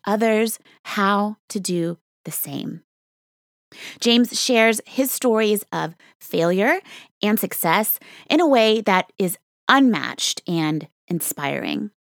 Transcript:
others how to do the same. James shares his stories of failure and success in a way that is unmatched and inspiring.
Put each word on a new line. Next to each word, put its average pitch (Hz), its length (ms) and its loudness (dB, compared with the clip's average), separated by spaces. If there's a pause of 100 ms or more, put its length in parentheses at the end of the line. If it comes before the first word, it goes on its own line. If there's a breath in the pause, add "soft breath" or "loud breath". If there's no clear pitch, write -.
others 220 520 0 (260 soft breath)
how 202 520 0 (140)
to 202 100 -6
do 170 380 -2 (260)
the 165 60 -12
same. 147 520 -10 (1160 loud breath)
James 233 400 2
shares 226 460 2
his 262 240 -2
stories 220 600 0
of 165 240 -6 (240 soft breath)
failure 185 640 0 (400 loud breath)
and 214 180 0
success 190 600 0 (320 loud breath)
in 311 100 2
a 349 60 4
way 220 340 4
that 185 380 0
is 185 180 -4 (320)
unmatched 208 800 2
and 156 400 -2 (200)
inspiring. 147 840 -6 (200)